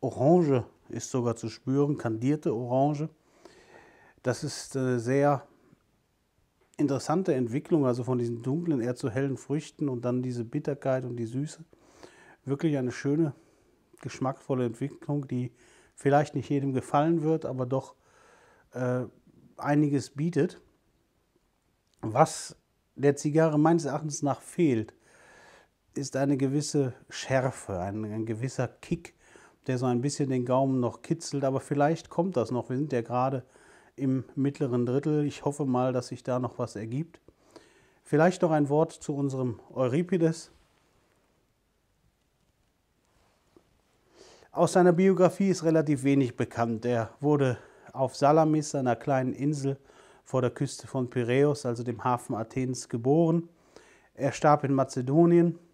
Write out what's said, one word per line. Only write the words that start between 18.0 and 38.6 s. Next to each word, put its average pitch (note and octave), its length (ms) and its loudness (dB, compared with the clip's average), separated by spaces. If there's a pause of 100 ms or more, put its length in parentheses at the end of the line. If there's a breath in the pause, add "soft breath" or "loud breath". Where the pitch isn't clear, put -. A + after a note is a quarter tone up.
äh, B2 320 -2 (520)
einiges D3 540 0
bietet. D#3 500 -2 (1400)
Was A#2+ 540 0 (380)
der C#3 220 2
Zigarre D3+ 420 2
meines D#3+ 280 4
Erachtens D3 360 -6
nach C#3 200 -2
fehlt, B2 520 0 (1000 soft breath)
ist C#3 220 -6
eine C#3 200 2
gewisse C#3 560 0 (160)
Schärfe, B2+ 680 -2
ein, G2+ 260 -4
ein A2 220 -6
gewisser A#2+ 420 -4
Kick, - 460 -10 (520 soft breath)
der B2+ 120 -2
so B2+ 80 -2
ein B2 140 0
bisschen C#3+ 300 -2
den B2+ 140 0
Gaumen C3 360 2
noch A#2 220 -4
kitzelt. C#3+ 420 -6
Aber C3+ 160 0
vielleicht D3 500 -2
kommt F3 260 -2
das A#2+ 140 0
noch. A#2+ 200 -4
Wir B2+ 60 -4
sind D3 160 -4
ja A#2+ 100 0
gerade B2 420 -2 (520 soft breath)
im C3 280 -2 (100)
mittleren C3 520 -2
Drittel. D3 380 0
Ich C#3+ 200 -8
hoffe D3 220 -2
mal, B2+ 260 0
dass B2 160 -4
sich B2 140 -14
da B2+ 160 -2
noch B2+ 200 -6
was A#2+ 180 -6
ergibt. A#2 440 -8 (840 soft breath)
Vielleicht E3+ 400 4
noch F3 80 4
ein D3+ 180 2